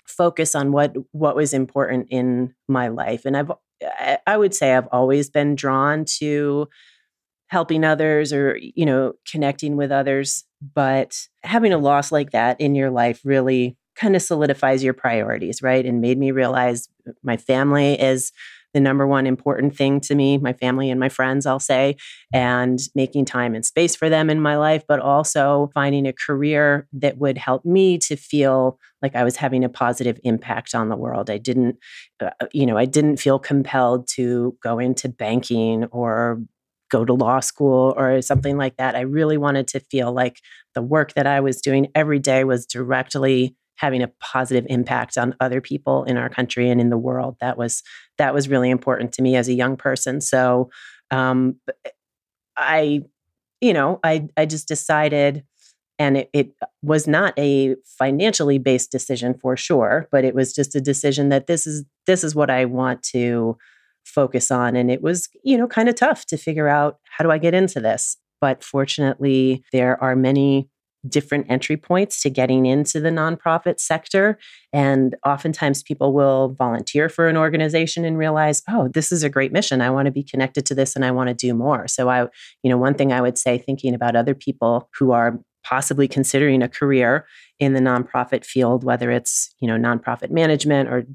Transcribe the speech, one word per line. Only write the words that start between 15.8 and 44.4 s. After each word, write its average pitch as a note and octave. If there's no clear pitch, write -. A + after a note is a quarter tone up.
And A#2+
made B2+
me C3+
realize B2+
my A#2+
family C#3+
is C3
the C#3+
number C#3
one C3+
important C3+
thing C#3
to C#3+
me, C#3
my C3+
family C3
and B2+
my C3
friends, C3
I'll C3+
say, C#3
and B2
making C3+
time A#2+
and A2+
space E3+
for D#3+
them D#3+
in D#3
my D3
life, D3+
but D3
also C#3+
finding C#3
a C3
career D3
that C3
would C3+
help C3
me F3+
to -
feel C3+
like C#3
I B2
was B2
having C3
a B2
positive A#2+
impact A2+
on A2+
the A2
world. A#2+
I G#2
didn't, B2
uh, G2
you C#3
know, A2+
I A2+
didn't D3+
feel C3+
compelled C3
to B2
go A#2
into B2+
banking A2+
or A#2
go A2+
to A#2+
law B2+
school C3
or C3
something C#3
like C3+
that. C3
I B2
really D3+
wanted C#3+
to C3+
feel B2
like B2+
the B2
work D3
that C#3+
I C#3
was C3+
doing C3+
every D3+
day C3
was B2
directly B2+
having C3
a A#2+
positive B2+